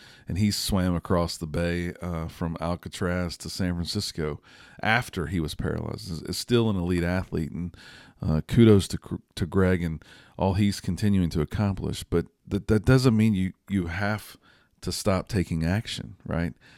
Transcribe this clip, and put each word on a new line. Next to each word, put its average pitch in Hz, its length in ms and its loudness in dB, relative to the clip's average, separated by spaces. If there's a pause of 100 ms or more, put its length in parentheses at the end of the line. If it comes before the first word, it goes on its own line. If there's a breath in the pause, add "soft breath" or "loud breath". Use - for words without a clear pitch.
(260 loud breath)
and 92 120 -6
he 104 140 4
swam 92 440 0
across 85 400 0
the 80 120 -8
bay, 87 540 -2
uh, 82 280 -6
from 82 320 -6
Alcatraz 87 760 -4
to 87 100 -12
San 90 260 -2
Francisco 80 640 -4 (420 loud breath)
after 107 460 0
he 85 140 -2
was 73 120 -4
paralyzed. 80 560 -6
Is, 82 120 -8
is - 160 -8
still 117 320 2
an 98 80 0
elite 87 260 0
athlete, 87 480 -2
and, 85 240 -8 (460 loud breath)
uh, 80 260 2
kudos 110 400 8
to, - 340 -8 (140)
to 98 100 -4
Greg 92 380 2
and 80 180 -4 (360 loud breath)
all 92 160 2
he's 101 260 2
continuing 92 520 2
to 80 100 0
accomplish. 87 640 -4
But 85 220 0 (200)
that, 98 220 -2
that 107 160 4
doesn't 127 320 6
mean 110 160 4
you, 92 180 0 (160)
you 92 200 0
have 101 500 -6 (440 soft breath)
to 90 100 -6
stop 95 380 0
taking 85 340 -2
action, 101 640 -4
right? 82 280 -2 (240 soft breath)